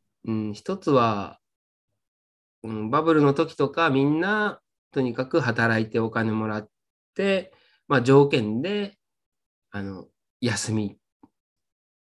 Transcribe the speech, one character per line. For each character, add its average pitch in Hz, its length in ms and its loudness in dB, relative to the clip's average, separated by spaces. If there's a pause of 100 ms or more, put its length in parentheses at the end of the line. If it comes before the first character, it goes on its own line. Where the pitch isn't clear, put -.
(260)
う 113 60 -6
ん、 107 220 -4
一 185 220 -8
つ 185 160 -2
は、 110 480 0 (1200)
う 110 80 -10
ん、 107 180 -6
バ 143 120 0
ブ 165 120 4
ル 156 80 6
の 139 120 4
時 156 220 -2
と 139 140 0
か 165 200 0
み 135 140 2
ん 151 160 2
な 208 420 -2 (300)
と 139 100 -2
に 123 120 -2
か 131 120 -4
く 170 140 0
働 117 420 0
い 110 80 -4
て 120 100 -2
お 113 120 -2
金 110 200 -2
も 110 160 -2
ら 107 120 -4
っ 104 100 -14 (460)
て、 190 380 -2 (340)
ま 143 100 2
あ、 120 40 4
条 139 260 8
件 117 340 -2
で、 202 360 -6 (760)
あ 101 100 -8
の、 98 260 -12 (320)
休 113 340 -4
み 107 240 -4 (1200)